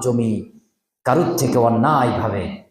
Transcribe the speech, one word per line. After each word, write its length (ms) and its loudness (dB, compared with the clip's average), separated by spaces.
জমি 480 -2
কারুর 340 0
থেকে 200 0
অন্যায়ভাবে 1120 0